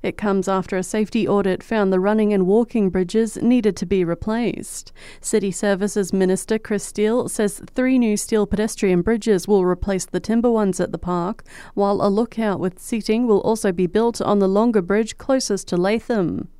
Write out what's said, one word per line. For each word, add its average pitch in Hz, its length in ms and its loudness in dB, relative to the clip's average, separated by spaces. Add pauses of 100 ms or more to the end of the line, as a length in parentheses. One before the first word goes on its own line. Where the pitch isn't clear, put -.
It 185 140 -4
comes 196 320 0
after 190 300 -2
a 185 60 -2
safety 214 440 -2
audit 196 340 0
found 202 300 0
the 185 80 2
running 208 320 2
and 190 160 2
walking 214 420 2
bridges 190 460 0
needed 220 400 2
to 190 100 -6
be 180 200 0
replaced. 214 880 -4 (260)
City 196 320 0
Services 202 640 -2
Minister 190 440 2
Chris 208 280 -4
Steele 220 420 0
says 208 340 -4 (140)
three 254 240 2
new 214 160 2
steel 208 320 -2
pedestrian 202 540 0
bridges 214 480 0
will 196 160 4
replace 180 400 -2
the 180 160 -4
timber 226 280 0
ones 214 300 0
at 175 140 -2
the - 40 -8
park, 180 460 -4 (300)
while 202 280 0
a 202 60 2
lookout 214 540 -2
with 180 180 -4
seating 226 480 -2
will 208 140 4
also 214 320 0
be 180 140 0
built 226 340 0
on 202 180 2
the 190 80 4
longer 214 340 2
bridge 202 360 -2
closest 254 500 -2
to - 80 -2
Latham. 190 720 0 (120)